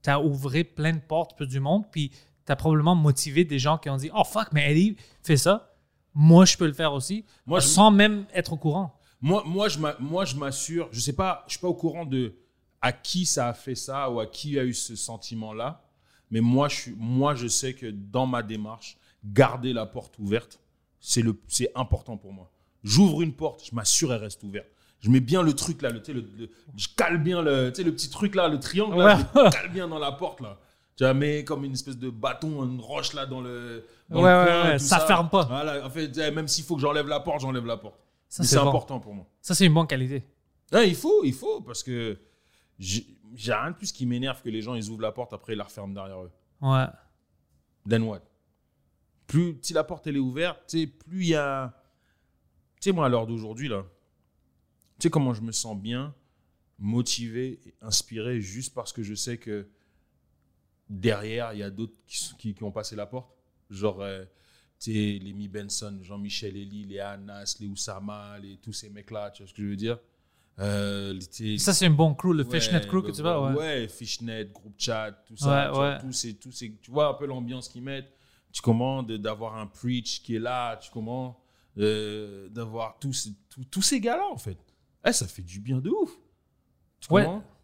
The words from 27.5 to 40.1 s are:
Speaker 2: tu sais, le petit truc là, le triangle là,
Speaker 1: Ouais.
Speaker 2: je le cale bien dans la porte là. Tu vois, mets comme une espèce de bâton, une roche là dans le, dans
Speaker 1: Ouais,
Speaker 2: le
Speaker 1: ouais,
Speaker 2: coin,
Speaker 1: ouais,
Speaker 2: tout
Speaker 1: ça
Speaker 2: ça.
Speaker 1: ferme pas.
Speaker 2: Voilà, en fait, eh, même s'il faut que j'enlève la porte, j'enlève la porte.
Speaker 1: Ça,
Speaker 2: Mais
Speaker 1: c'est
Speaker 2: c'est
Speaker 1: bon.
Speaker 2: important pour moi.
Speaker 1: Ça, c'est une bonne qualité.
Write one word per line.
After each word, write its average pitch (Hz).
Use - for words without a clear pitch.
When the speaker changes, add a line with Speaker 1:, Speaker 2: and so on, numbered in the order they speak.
Speaker 2:
tu 127
sais, 190
le 160
petit -
truc 202
là, 180
le 147
triangle 196
là, 202
Speaker 1:
Ouais. -
Speaker 2:
je 269
le 185
cale 123
bien 180
dans 156
la 143
porte 156
là. 101
Tu 131
vois, 131
mets 147
comme 139
une 139
espèce 131
de 123
bâton, 135
une 127
roche 139
là 139
dans 131
le, 120
dans 165
Speaker 1:
Ouais, 180
Speaker 2:
le 180
Speaker 1:
ouais, 180
Speaker 2:
coin, 175
Speaker 1:
ouais, 143
Speaker 2:
tout 139
Speaker 1:
ça 165
Speaker 2:
ça. 160
Speaker 1:
ferme 170
pas. 190
Speaker 2:
Voilà, 139
en -
fait, 147
eh, 151
même 151
s'il 156
faut 175
que 131
j'enlève 147
la 147
porte, 151
j'enlève 127
la 117
porte. 101
Speaker 1:
Ça, -
Speaker 2:
Mais -
Speaker 1:
c'est 139
Speaker 2:
c'est 147
Speaker 1:
bon. 143
Speaker 2:
important 131
pour 104
moi. 92
Speaker 1:
Ça, 180
c'est 190
une 160
bonne 160
qualité. 131